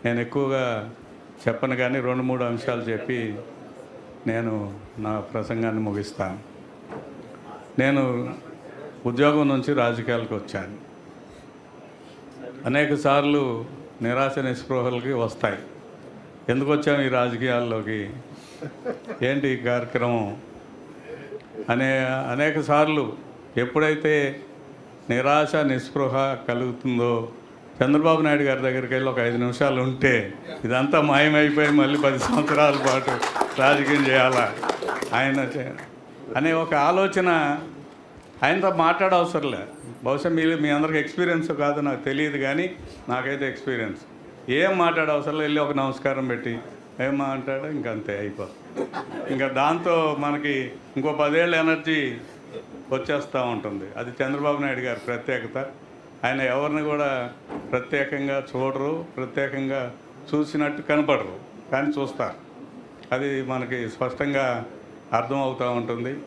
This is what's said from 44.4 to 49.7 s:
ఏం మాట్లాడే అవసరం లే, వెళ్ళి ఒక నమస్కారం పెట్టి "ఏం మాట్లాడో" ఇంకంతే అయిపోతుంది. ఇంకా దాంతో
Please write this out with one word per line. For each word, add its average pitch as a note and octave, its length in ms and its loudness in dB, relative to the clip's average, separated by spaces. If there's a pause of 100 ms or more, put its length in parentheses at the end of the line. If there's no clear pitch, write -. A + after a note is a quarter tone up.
ఏం F#3 260 4
మాట్లాడే E3 340 4
అవసరం D3 220 0
లే, D#3 80 0
వెళ్ళి D3+ 200 2
ఒక C#3+ 100 0
నమస్కారం C3+ 560 0
పెట్టి A#2+ 320 -4 (420)
"ఏం C#3 160 0
మాట్లాడో" C3+ 520 -4
ఇంకంతే G#2+ 500 -4
అయిపోతుంది. F#2+ 680 -8 (460)
ఇంకా C3+ 140 0
దాంతో D#3+ 720 2